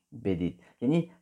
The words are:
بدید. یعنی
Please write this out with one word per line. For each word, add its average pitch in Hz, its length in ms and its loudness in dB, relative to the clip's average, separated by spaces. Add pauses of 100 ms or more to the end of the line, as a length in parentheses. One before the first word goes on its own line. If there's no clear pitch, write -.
(240)
بدید. 87 360 -2 (220)
یعنی 170 300 2 (100)